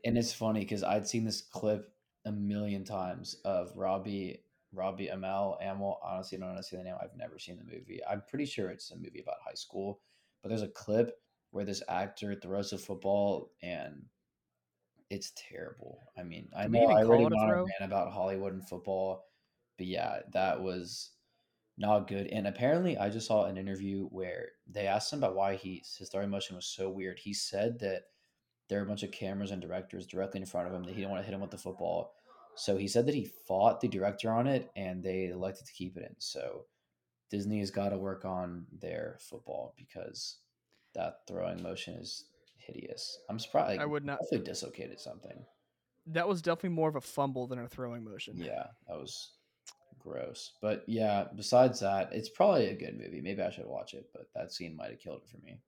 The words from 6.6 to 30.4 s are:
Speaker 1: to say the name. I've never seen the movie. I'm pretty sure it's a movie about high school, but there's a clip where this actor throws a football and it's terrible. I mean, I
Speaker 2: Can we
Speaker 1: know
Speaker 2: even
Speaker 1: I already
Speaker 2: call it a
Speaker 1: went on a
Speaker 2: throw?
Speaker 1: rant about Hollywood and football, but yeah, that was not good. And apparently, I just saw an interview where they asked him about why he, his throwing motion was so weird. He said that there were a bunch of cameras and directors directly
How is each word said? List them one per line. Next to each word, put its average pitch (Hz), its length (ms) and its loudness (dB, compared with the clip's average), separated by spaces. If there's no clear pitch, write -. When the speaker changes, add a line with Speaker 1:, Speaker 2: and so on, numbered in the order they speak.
Speaker 1:
to - 20 -10
say 92 140 -10
the 90 80 -8
name. 92 160 -6
I've - 160 -10
never 80 220 -10
seen 87 180 -12
the 82 80 -16
movie. 85 440 -12
I'm 101 200 -2
pretty 143 160 -2
sure 110 240 -2
it's - 220 -10
a - 60 -16
movie - 240 -12
about - 240 -6
high - 100 -10
school, - 460 -6
but 101 80 -8
there's 110 120 0
a 98 60 -4
clip 113 500 2
where 101 140 -2
this 101 240 -2
actor 202 460 -2
throws 98 380 -2
a 95 60 -4
football 98 760 2
and 73 420 -8
it's 196 240 -8
terrible. - 680 -12
I 90 40 -8
mean, 82 320 -10
I 104 100 -2
Speaker 2:
Can 110 80 2
we 117 80 8
Speaker 1:
know 117 40 12
Speaker 2:
even 107 120 12
Speaker 1:
I 110 40 12
already 117 240 12
Speaker 2:
call 110 80 6
it - 0 -
a 110 40 4
Speaker 1:
went 107 60 6
on 107 60 8
a - 40 8
Speaker 2:
throw? 90 120 6
Speaker 1:
rant 95 280 -2
about 90 200 2
Hollywood 95 400 0
and 95 160 -8
football, 95 560 -2
but 92 80 -4
yeah, - 340 0
that 92 280 4
was 90 500 -4
not 104 280 6
good. 101 180 0
And 101 200 0
apparently, 139 520 4
I 101 100 2
just 113 200 -2
saw 107 160 6
an 95 120 0
interview 98 540 -2
where 92 380 -6
they 98 220 -2
asked 104 240 2
him 147 80 -2
about 95 160 4
why 98 180 4
he, 95 280 -8
his 95 120 -12
throwing 101 200 -2
motion 98 280 -4
was 87 100 -10
so 95 240 -4
weird. 95 300 -6
He 101 120 -6
said 110 460 0
that 95 240 -2
there 101 120 0
were 98 40 -2
a 98 40 -4
bunch 104 160 -2
of - 80 -6
cameras 98 400 -4
and 92 100 -4
directors 92 420 -6
directly 95 360 -4